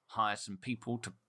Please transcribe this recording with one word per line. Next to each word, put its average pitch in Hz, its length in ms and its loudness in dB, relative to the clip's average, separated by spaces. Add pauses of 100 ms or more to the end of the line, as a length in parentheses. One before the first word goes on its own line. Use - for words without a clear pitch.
hire 104 280 4
some 101 200 -6
people 120 420 -2
to 104 140 -6 (160)